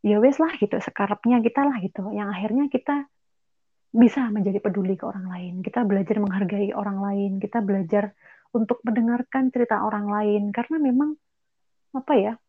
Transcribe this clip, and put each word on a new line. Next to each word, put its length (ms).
ya 160
wes 240
lah 160
gitu, 240
sekarepnya 560
kita 240
lah 160
gitu. 320
Yang 240
akhirnya 320
kita 300
bisa 320
menjadi 320
peduli 320
ke 160
orang 240
lain. 220
Kita 240
belajar 320
menghargai 560
orang 240
lain, 400
kita 240
belajar 480
untuk 320
mendengarkan 640
cerita 400
orang 240
lain. 400
Karena 240
memang, 400
apa 160
ya 200